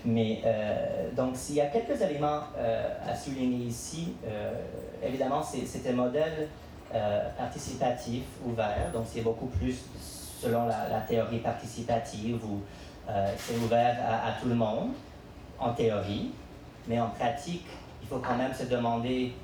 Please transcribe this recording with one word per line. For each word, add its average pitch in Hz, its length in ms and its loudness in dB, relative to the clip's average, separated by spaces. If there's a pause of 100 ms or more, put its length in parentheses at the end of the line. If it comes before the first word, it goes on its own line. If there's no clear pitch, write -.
Mais, 113 400 4
euh, 107 680 2
donc, 127 220 2
s'il 147 200 -4
y 147 40 6
a 143 60 6
quelques 233 340 2
éléments, 147 400 2 (160)
euh, 113 320 2 (180)
à - 80 0
souligner 127 520 0
ici, 151 480 -4 (120)
euh, 104 260 -2 (540)
évidemment, 131 360 2
c'est, - 240 -2
c'est 127 240 -4
un - 20 4
modèle, 151 560 2 (460)
euh, 104 340 2 (100)
participatif, 123 840 -2 (200)
ouvert, 107 480 2
donc 113 140 0
c'est 113 160 -4
beaucoup 113 240 2
plus 127 380 0 (560)
selon 117 260 4
la, 110 240 2
la 110 100 2
théorie 117 380 2
participative, 113 1040 -2
où, 101 160 -2 (480)
euh, 98 280 2
c'est 117 220 -4
ouvert 117 460 6
à, 113 240 2
à 110 40 0
tout - 160 -2
le 120 80 4
monde, 113 340 2 (720)
en 123 120 2
théorie, 107 600 2 (560)
mais 117 120 2
en 110 100 2
pratique, - 540 -2 (380)
il - 60 -12
faut 131 100 -2
quand 123 160 0
même 127 180 2
se 131 120 -4
demander 123 680 2 (120)